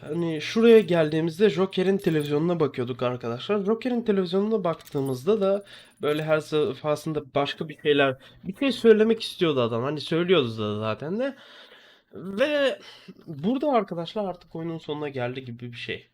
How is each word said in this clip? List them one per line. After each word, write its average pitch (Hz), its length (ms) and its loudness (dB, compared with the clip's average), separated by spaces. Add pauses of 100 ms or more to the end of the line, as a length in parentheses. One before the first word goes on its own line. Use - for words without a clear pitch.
hani 160 400 -4
şuraya 226 380 8
geldiğimizde 165 680 2
Joker'in 185 480 0
televizyonuna 160 640 0
bakıyorduk 131 440 -2
arkadaşlar. 123 600 -4
Joker'in 226 380 -2
televizyonuna 196 640 0
baktığımızda 151 800 -2
da 196 220 0 (380)
böyle 151 220 -2
her 156 180 2
defasında 147 960 -2
başka 143 340 -2
bir 151 120 -18
şeyler, 143 360 4 (260)
bir 185 120 -10
şey 277 160 0
söylemek 220 500 4
istiyordu 151 400 0
adam. 117 220 0
Hani 147 180 -4
söylüyordu 160 560 0
da 107 220 -4
zaten 123 400 -4
de. 269 160 -4 (800)
Ve 254 680 -2 (480)
burada 233 440 -2
arkadaşlar 196 540 -2
artık - 300 -12
oyunun 165 220 -8
sonuna 151 320 -8
geldi 131 360 -6
gibi 120 260 -12
bir 120 60 -18
şey. - 360 -10